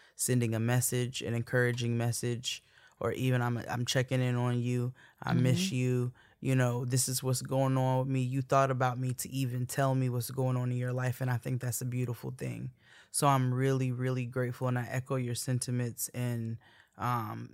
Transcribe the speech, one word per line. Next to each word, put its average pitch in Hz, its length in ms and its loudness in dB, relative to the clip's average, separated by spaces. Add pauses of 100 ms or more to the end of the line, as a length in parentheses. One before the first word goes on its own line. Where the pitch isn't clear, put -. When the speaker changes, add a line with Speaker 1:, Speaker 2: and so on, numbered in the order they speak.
(200)
Speaker 1:
sending 120 360 2
a 110 40 0
message, 123 640 0
an 117 140 -2
encouraging 120 600 0
message, 117 680 -2 (360)
or - 120 -2
even 127 280 0
I'm, 120 300 0
I'm 120 160 -2
checking 127 340 0
in 123 160 2
on 123 240 2
you. 123 340 0 (280)
I - 120 0
miss 127 340 4
Speaker 2:
Mm-hmm. 160 80 -2
Speaker 1:
you. 127 360 2 (300)
You 135 140 2
know, 123 300 2
this 123 220 2
is 131 140 -2
what's 131 220 0
going 135 340 2
on 131 220 2
with 131 80 0
me. 131 140 0
You 131 200 0
thought 135 300 4
about 127 280 0
me 127 140 -2
to - 180 -8
even 127 360 -2
tell 135 260 2
me 131 160 2
what's 120 220 -2
going 127 260 0
on 123 140 -2
in 123 60 -2
your 123 160 -2
life. 127 280 -2
And 127 80 0
I 123 80 2
think 127 240 -2
that's 127 200 -4
a 127 40 -4
beautiful 123 500 -4
thing. 127 360 -8 (460)
So 151 80 2
I'm 131 260 4
really, 131 400 2
really 127 360 -2
grateful, 123 400 -2
and 123 100 2
I 120 140 -4
echo 127 240 -2
your 120 180 -2
sentiments 123 800 -2
and, 117 440 -2 (420)
um, 117 540 -2